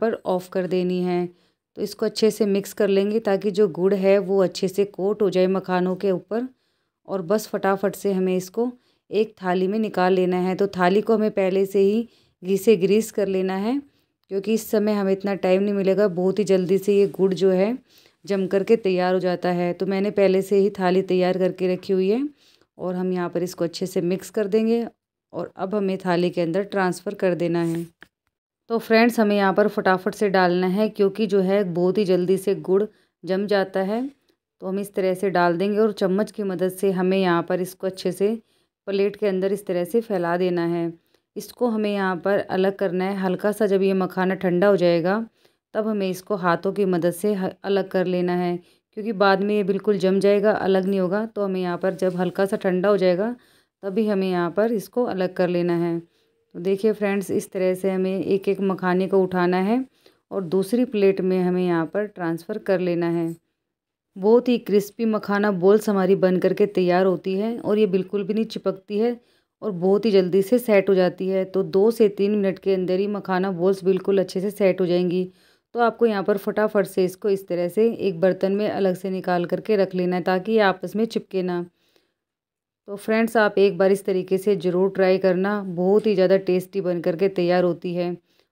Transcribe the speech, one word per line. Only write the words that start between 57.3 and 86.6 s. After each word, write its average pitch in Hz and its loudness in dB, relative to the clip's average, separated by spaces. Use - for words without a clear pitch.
इस - -4
तरह 185 0
से 185 -2
हमें 190 -2
एक 196 -2
एक 196 0
मखाने 185 0
को 190 2
उठाना 180 0
है 226 0
और - -6
दूसरी 190 0
प्लेट 196 2
में 185 2
हमें 180 0
यहाँ 170 0
पर 208 -4
ट्रांसफ़र 175 -6
कर 190 0
लेना 170 0
है। 165 -2
बहुत 226 4
ही 240 2
क्रिस्पी 202 0
मखाना 208 0
बॉल्स 196 4
हमारी 190 4
बन 185 2
करके 190 2
तैयार 185 2
होती 190 -2
है 220 -4
और 208 -2
ये 214 4
बिल्कुल 185 -2
भी 196 -4
नहीं 220 0
चिपकती 202 -6
है 240 0
और 214 -6
बहुत 190 2
ही 226 4
जल्दी 190 4
से 240 2
सेट 202 2
हो 196 4
जाती 180 0
है। 190 0
तो 190 -2
दो 190 2
से 220 4
तीन 202 -2
मिनट 196 0
के 190 0
अंदर 185 -2
ही 202 -2
मखाना 190 -2
बॉल्स 180 0
बिल्कुल 190 0
अच्छे 185 -4
से 202 -4
सेट 190 2
हो 190 0
जाएंगी। 180 0
तो 233 -2
आपको 226 2
यहाँ 202 0
पर 208 0
फटाफट 214 0
से 190 0
इसको 180 -4
इस 196 -2
तरह 175 -2
से 220 2
एक 180 -4
बर्तन 185 0
में 208 -2
अलग 190 0
से 190 -8
निकाल 180 -2
करके 185 -2
रख 190 0
लेना 180 0
है 180 -2
ताकि 185 0
ये 220 4
आपस 185 0
में 220 0
चिपके 196 -6
ना। 175 -4
तो 202 -10
फ्रेंड्स, 226 0
आप 208 2
एक 196 4
बार 190 4
इस 196 -2
तरीके 185 -2
से 202 0
ज़रूर 180 0
ट्राई 190 2
करना, 190 0
बहुत 190 2
ही 214 2
ज़्यादा 185 4
टेस्टी 185 -2